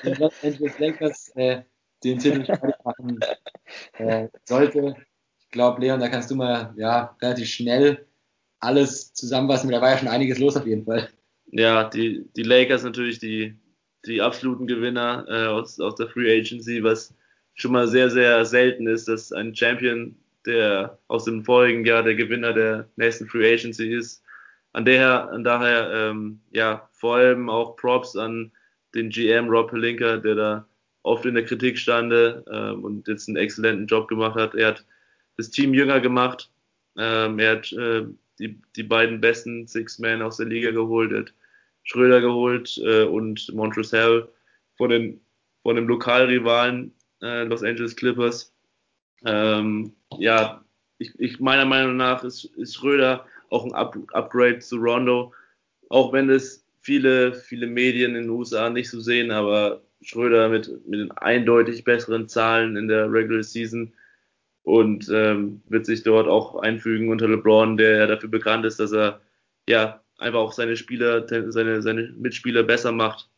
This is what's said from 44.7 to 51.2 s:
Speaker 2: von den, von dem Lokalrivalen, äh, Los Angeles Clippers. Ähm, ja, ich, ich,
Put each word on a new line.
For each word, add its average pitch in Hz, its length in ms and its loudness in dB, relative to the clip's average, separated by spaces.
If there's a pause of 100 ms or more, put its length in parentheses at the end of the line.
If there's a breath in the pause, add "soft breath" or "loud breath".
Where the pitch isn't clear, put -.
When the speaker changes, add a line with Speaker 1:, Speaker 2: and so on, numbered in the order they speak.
Speaker 2:
von 123 140 0
den, 117 300 0 (420)
von 117 140 0
dem 117 100 -2
Lokalrivalen, 123 1080 2 (300)
äh, 120 220 -6
Los 113 180 -4
Angeles 117 320 -4
Clippers. 120 600 -2 (680)
Ähm, 107 680 0 (260)
ja, 110 460 2 (340)
ich, 110 200 -12
ich, - 220 -4